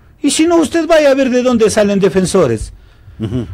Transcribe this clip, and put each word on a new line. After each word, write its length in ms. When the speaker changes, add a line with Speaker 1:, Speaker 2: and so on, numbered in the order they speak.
Speaker 1:
Y 80
si 160
no, 80
usted 320
vaya 240
a 20
ver 160
de 140
dónde 260
salen 300
defensores. 720
Speaker 2:
Ujú. 340